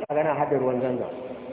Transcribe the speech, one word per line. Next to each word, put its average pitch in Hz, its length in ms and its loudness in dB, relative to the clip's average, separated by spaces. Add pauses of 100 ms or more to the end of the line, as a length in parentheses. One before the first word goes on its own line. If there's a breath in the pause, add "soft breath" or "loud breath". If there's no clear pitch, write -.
Kaga 147 220 0
nan 151 140 2
har 147 120 2
da 151 80 4
ruwan 127 240 2
Zanzam. 123 320 0 (400)